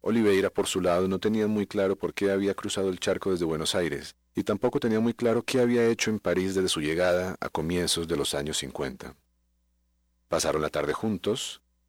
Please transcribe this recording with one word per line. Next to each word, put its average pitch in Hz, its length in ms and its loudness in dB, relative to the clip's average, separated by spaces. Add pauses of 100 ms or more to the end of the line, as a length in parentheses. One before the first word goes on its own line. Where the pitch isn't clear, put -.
Oliveira, 98 500 4
por 98 160 0
su - 140 -2
lado, 90 260 2
no 95 140 0
tenía 107 260 0
muy 104 200 0
claro 98 280 0
por - 200 -6
qué 98 180 2
había 98 220 2
cruzado 98 340 -2
el 90 100 -2
charco 95 320 -2
desde 87 140 2
Buenos 80 320 -2
Aires, 76 400 -4 (180)
y 98 80 -2
tampoco 117 380 0
tenía 110 180 2
muy 117 160 0
claro 117 300 0
qué 131 160 0
había 120 260 4
hecho 113 240 2
en 107 80 -2
París 92 380 0
desde 92 120 2
su 82 120 -2
llegada 90 580 0
a - 100 -6
comienzos 85 600 -2
de 82 80 0
los 69 180 -2
años 73 240 -4
cincuenta. 67 560 -8 (1120)
Pasaron 78 360 0
la 76 80 -2
tarde 76 240 -2
juntos, - 680 -4 (260)